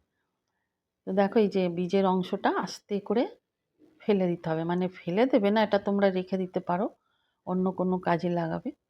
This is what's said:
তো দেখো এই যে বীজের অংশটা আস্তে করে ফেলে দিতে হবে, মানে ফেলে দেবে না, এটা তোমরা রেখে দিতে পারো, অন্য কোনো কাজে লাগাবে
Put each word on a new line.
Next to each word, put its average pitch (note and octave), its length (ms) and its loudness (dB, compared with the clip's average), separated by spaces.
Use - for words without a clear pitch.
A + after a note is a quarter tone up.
তো F#3+ 80 -6
দেখো G3 260 2
এই G#3 80 4
যে F#3 220 0
বীজের F3+ 360 0
অংশটা F#3 520 0
আস্তে - 420 -6
করে A#3 280 0
ফেলে F#3+ 280 2
দিতে E3+ 220 -2
হবে, D#3+ 140 -2
মানে F3+ 240 0
ফেলে F#3 380 0
দেবে G#3 260 2
না, A3 120 4
এটা G#3 160 0
তোমরা G3+ 300 2
রেখে F#3 280 -4
দিতে F#3 220 -4
পারো, F3+ 300 -2
অন্য F#3 260 0
কোনো F#3 280 -2
কাজে F3 300 0
লাগাবে E3+ 420 -4